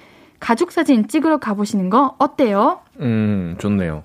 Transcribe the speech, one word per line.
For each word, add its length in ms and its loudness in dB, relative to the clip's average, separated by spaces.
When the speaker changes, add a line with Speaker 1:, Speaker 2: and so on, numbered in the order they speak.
Speaker 1:
가족 320 -2
사진 340 2
찍으러 320 0
가보시는 520 -2
거 280 2
어때요? 640 2
Speaker 2:
음, 600 -2
좋네요. 460 -2